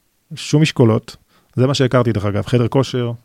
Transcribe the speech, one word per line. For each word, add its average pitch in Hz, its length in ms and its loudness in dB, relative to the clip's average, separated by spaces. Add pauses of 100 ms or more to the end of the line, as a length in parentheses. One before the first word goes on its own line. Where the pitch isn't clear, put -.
(340)
שום 147 280 0
משקולות, 113 540 2 (400)
זה 123 100 2
מה 139 80 0
שהכרתי, 123 380 2
דרך 101 120 -2
אגב, 104 220 -2
חדר 120 220 0
כושר, 123 440 -2 (120)